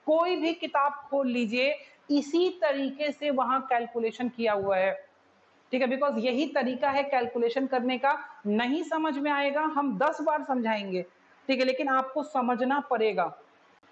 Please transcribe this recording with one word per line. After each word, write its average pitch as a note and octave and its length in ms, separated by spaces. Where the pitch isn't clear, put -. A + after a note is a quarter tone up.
कोई E4+ 300
भी D#4+ 180
किताब - 560
खोल C#4 180
लीजिए, B3 480
इसी E4+ 380
तरीके C#4 500
से D4 180
वहां C4 320
calculation A#3 680
किया A3+ 240
हुआ G3 240
है। F#3+ 160
ठीक B3+ 100
है, C4 60
because C4+ 300
यही B3+ 280
तरीका C4 440
है C4+ 140
कैलकुलेशन B3 640
करने B3+ 300
का। C4+ 200
नहीं B3 360
समझ D#4 340
में D4 140
आएगा, C#4+ 300
हम C#4+ 360
दस D4+ 240
बार D4+ 220
समझाएंगे। A3 580
ठीक C4+ 120
है, C4 60
लेकिन C4 220
आपको C4 360
समझना B3+ 560
पड़ेगा। G#3+ 600